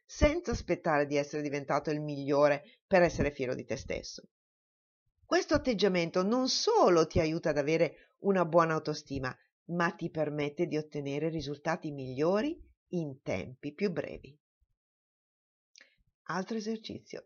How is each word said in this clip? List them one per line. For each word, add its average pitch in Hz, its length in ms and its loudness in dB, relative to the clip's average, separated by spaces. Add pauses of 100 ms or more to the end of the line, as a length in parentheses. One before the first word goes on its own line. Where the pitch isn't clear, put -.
senza 302 460 2
aspettare 165 560 0
di 143 100 -2
essere 143 240 -2
diventato 147 500 -4
il 151 120 -2
migliore 143 840 0
per 185 140 4
essere 143 300 2
fiero 127 240 -4
di 131 100 -8
te - 120 -6
stesso. - 520 -10 (960)
Questo - 300 2
atteggiamento 185 680 2
non 254 280 2
solo 247 560 6
ti 175 120 -2
aiuta 160 300 0
ad 147 80 0
avere 156 600 0
una 190 260 2
buona 165 300 4
autostima, 139 600 -4 (360)
ma 175 220 0
ti 165 180 -8
permette 151 560 -2
di 147 100 -4
ottenere 151 540 -4
risultati 147 600 -6
migliori 151 640 -2 (340)
in 156 340 -8
tempi 123 500 -8
più 196 180 -4
brevi. - 480 -10 (1900)
Altro 190 340 -6
esercizio, - 680 -10